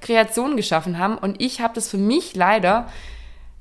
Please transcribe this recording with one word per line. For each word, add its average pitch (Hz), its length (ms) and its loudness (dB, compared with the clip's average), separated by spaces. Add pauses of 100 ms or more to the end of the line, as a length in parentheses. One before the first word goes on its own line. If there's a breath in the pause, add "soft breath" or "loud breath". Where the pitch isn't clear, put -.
Kreationen 233 560 2
geschaffen 170 400 0
haben 202 200 0
und 196 240 -4
ich 254 200 -2
hab 233 120 0
das 220 160 -4
für 196 80 -4
mich 226 380 2
leider, 196 520 4 (720 loud breath)